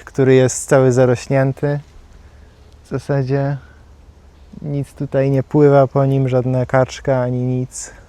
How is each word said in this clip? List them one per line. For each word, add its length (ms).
który 300
jest 340
cały 220
zarośnięty. 880
W 60
zasadzie 680
nic 320
tutaj 380
nie 120
pływa 440
po 180
nim, 240
żadna 360
kaczka 560
ani 200
nic. 500